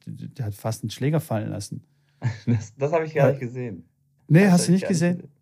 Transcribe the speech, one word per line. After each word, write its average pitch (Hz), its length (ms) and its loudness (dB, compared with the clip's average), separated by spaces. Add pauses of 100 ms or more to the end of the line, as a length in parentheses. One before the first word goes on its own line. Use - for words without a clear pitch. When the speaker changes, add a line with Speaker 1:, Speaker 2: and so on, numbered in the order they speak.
Speaker 1:
die 113 380 -12
hat 104 120 -6
fast - 280 -8
einen 117 60 -6
Schläger 147 300 -2
fallen 110 300 -4
lassen. 104 340 -10 (380)
Speaker 2:
<laughs> - 40 -4 (240)
Das, - 260 -2
das 143 160 -2
hab 160 120 0
ich 156 100 -8
gar 143 120 4
Speaker 1:
Ja. - 20 6
Speaker 2:
nicht - 120 2
gesehen. 120 480 -10 (400)
Speaker 1:
Nee, 180 200 8
Speaker 2:
Das - 20 6
Speaker 1:
hast 175 80 8
Speaker 2:
hab 175 100 0
Speaker 1:
du - 20 4
Speaker 2:
ich 170 40 4
Speaker 1:
nicht 190 60 4
Speaker 2:
gar - 120 -2
nicht 175 140 2
Speaker 1:
gesehen? - 20 4
Speaker 2:
gesehen. 175 240 -4 (100)